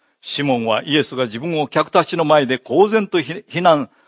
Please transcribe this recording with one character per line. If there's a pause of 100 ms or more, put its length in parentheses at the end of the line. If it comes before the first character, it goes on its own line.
(220)
シ
モ
ン
は
イ
エ
ス
が
自
分
を
客
た
ち
の
前
で
公
然
と
非-、
非
難 (180)